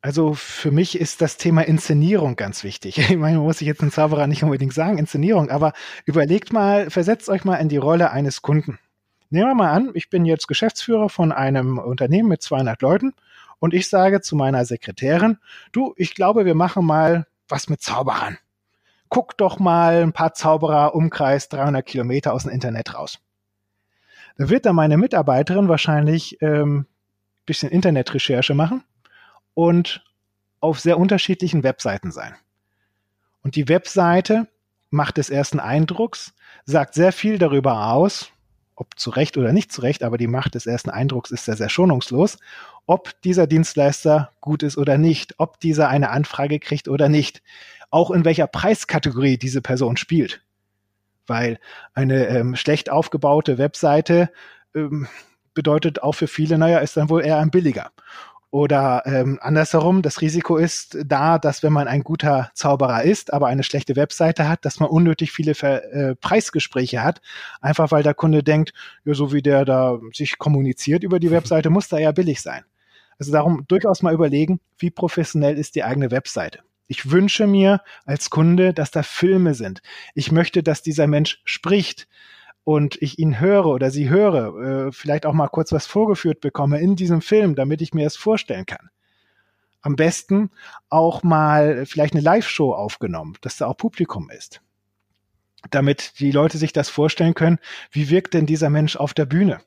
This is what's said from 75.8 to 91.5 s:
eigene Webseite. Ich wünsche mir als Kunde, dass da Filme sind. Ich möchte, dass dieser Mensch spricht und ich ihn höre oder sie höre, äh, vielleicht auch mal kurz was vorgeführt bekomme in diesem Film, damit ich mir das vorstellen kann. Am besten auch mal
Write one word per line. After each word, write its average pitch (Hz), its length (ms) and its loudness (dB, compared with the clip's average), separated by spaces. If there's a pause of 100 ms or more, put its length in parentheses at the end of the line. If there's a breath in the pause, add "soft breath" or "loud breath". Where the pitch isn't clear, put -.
eigene 131 280 -2
Webseite. - 480 -6 (280)
Ich 135 240 -8
wünsche 202 360 2
mir 196 340 4 (240 loud breath)
als - 240 -6
Kunde, 175 440 4
dass 147 180 -4
da 151 120 -2
Filme 180 500 2
sind. 104 280 -8 (320 loud breath)
Ich 147 180 -4
möchte, 165 320 2
dass 151 180 -2
dieser 151 260 0
Mensch 147 360 0
spricht - 640 -2 (560 loud breath)
und 147 360 0
ich 147 200 -6
ihn 151 200 0
höre 190 280 4
oder 131 240 0
sie 139 180 -2
höre, 135 800 0
äh, 139 40 -6
vielleicht 147 360 -4
auch 147 60 0
mal 151 160 0
kurz - 220 -4
was 156 140 -2
vorgeführt 202 560 -2
bekomme 143 380 -2
in 185 160 2
diesem 170 260 0
Film, 208 320 2
damit 139 260 -2
ich 160 140 -6
mir 156 120 0
das 151 100 -4
vorstellen - 500 -4
kann. - 240 -16 (920)
Am 143 120 -2
besten 190 540 0 (400 loud breath)
auch 165 320 2
mal 151 640 2